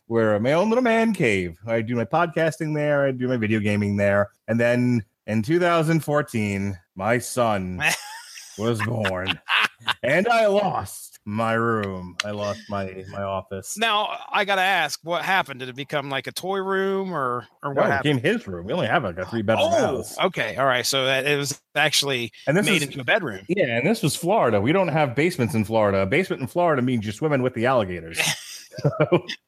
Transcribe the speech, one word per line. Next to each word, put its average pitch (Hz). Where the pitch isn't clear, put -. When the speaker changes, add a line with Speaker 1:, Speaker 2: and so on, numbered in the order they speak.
Speaker 1:
where 110
my 120
own 180
little 233
man 226
cave. 98
I'd 113
do 120
my 117
podcasting 160
there. 147
I'd 135
do 123
my 127
video 110
gaming 104
there. 101
And 117
then 120
in 110
two 156
thousand 165
fourteen, 104
my 107
son 107
Speaker 2:
<laughs> -
Speaker 1:
was 113
born. 98
And 165
I 226
lost 185
my 113
room. 101
I 104
lost 104
my, 95
my 101
office. 95
Speaker 2:
Now, 214
I 202
gotta 190
ask, 180
what 160
happened? 147
Did 127
it 123
become, 143
like, 135
a 127
toy 190
room 190
or, 123
or 143
what 139
Speaker 1:
No, -
it -
Speaker 2:
happened? 139
Speaker 1:
became 165
his 233
room. 87
We 113
only 160
have, 127
like, 90
a 92
three-bedroom 110
Speaker 2:
Oh, 254
Speaker 1:
house. -
Speaker 2:
okay. 147
All 127
right. 123
So 135
that 131
it 147
was 143
actually 139
Speaker 1:
And 139
this 202
Speaker 2:
made -
Speaker 1:
is 147
Speaker 2:
into 139
a 123
bedroom. 139
Speaker 1:
Yeah, 160
and 123
this 220
was 156
Florida. 165
We 117
don't 185
have 143
basements 139
in 110
Florida. 107
A 98
basement 151
in 131
Florida 170
means 123
you're 107
swimming 143
with 127
the 117
alligators. 90
Speaker 2:
<laughs> 156
Speaker 1:
So 151